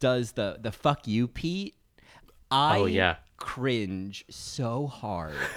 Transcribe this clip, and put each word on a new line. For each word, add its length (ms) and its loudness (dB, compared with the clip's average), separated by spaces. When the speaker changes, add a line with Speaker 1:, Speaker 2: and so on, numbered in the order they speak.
Speaker 1:
does 320 2
the, 280 -4
the 100 -4
"Fuck 380 0
you, 180 4
Pete," 480 -4
I 300 4
Speaker 2:
Oh, 40 4
yeah. 320 4
Speaker 1:
cringe 920 -4
so 580 -4
hard 460 -6